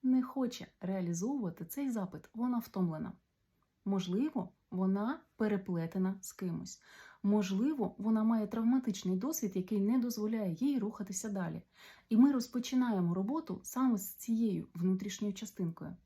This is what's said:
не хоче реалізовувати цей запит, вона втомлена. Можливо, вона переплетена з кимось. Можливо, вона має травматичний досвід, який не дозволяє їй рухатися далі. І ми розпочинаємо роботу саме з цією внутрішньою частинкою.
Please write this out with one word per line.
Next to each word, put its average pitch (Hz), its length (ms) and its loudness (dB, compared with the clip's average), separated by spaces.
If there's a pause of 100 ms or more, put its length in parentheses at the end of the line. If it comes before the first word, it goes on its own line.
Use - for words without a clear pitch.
не 254 200 6
хоче 254 440 -4 (140)
реалізовувати 180 840 -2
цей 277 240 -4
запит, 190 440 -6
вона 240 240 0
втомлена. 170 540 -2 (720)
Можливо, 196 640 0 (220)
вона 196 480 0 (160)
переплетена 190 880 0
з - 120 -14
кимось. 175 480 -8 (420)
Можливо, 208 760 2
вона 220 260 2
має 220 240 2
травматичний 226 680 2
досвід, 226 380 -2
який 190 240 0
не 220 200 4
дозволяє 220 540 -2
їй 262 260 0
рухатися 208 500 -6
далі. 175 320 -4 (480)
І 220 80 4
ми 269 140 10
розпочинаємо 240 800 0
роботу 196 500 -2
саме 254 340 2
з - 180 -8
цією 220 580 0
внутрішньою 190 600 -2
частинкою. 175 600 -8 (100)